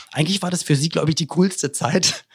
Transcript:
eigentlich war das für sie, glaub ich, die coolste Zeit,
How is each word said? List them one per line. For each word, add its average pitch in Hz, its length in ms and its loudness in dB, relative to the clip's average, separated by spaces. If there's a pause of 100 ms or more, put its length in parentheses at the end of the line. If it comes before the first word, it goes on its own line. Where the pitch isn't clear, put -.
(120)
eigentlich 175 300 0
war 180 80 -2
das 180 120 -2
für - 140 2
sie, 147 120 2
glaub 160 200 0
ich, 156 60 2
die 151 140 -2
coolste 180 440 0
Zeit, - 520 0 (100)